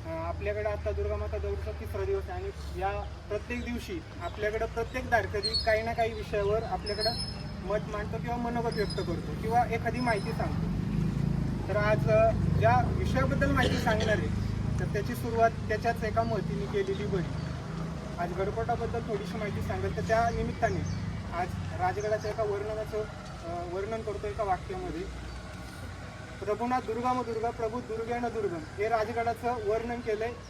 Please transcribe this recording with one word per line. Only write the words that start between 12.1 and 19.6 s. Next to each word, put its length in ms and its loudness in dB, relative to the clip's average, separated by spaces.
ज्या 540 6
विषयाबद्दल 680 2
माहिती 260 4
सांगणार 400 4
आहे, 100 0
तर 60 0
त्याची 300 0
सुरुवात 360 4
त्याच्याच 520 0
एका 200 2
महतीने 420 0
केलेली 400 0
बरी. 280 0
आज 140 -2
गडकोटाबद्दल 680 0
थोडीशी 380 -2
माहिती 240 -2